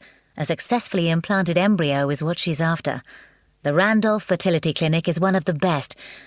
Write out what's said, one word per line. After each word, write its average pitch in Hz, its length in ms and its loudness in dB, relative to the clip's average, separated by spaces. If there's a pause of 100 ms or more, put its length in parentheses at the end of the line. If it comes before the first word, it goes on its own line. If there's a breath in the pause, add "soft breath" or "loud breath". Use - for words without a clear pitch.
(360 soft breath)
A 151 80 -4
successfully 175 640 -2
implanted 170 480 0
embryo 156 500 2
is 147 140 -2
what 165 160 -2
she's 160 220 -2
after. 160 420 -2 (640 soft breath)
The 147 100 0
Randolph 214 480 2
Fertility 170 500 0
Clinic 160 360 0
is 165 100 -2
one 190 160 2
of 185 100 0
the 175 100 -2
best, 151 420 -2 (300 loud breath)